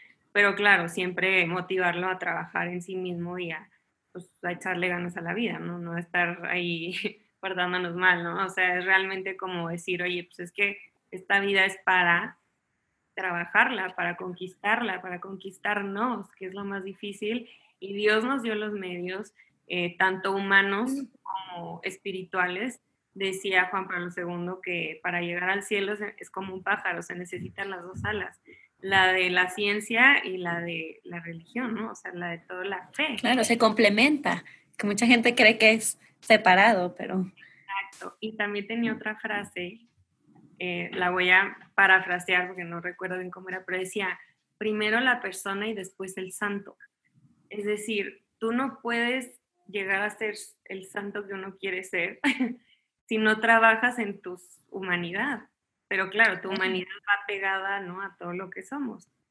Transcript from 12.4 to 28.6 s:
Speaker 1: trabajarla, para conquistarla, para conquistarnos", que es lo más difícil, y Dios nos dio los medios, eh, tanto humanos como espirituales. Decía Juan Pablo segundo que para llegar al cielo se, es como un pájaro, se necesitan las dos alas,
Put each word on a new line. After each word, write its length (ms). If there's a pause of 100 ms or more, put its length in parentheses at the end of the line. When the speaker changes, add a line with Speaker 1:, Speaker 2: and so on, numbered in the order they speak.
Speaker 1:
trabajarla, 840
para 200
conquistarla, 880
para 180
conquistarnos", 1120
que 140
es 80
lo 100
más 200
difícil, 640 (300)
y 160
Dios 300
nos 180
dio 120
los 180
medios, 600 (340)
eh, 320
tanto 360
humanos 560 (320)
como 600
espirituales. 1000 (340)
Decía 560
Juan 180
Pablo 220
segundo 500
que 420
para 180
llegar 300
al 140
cielo 320
se, 220
es 120
como 240
un 80
pájaro, 400
se 140
necesitan 540
las 120
dos 220
alas, 340 (420)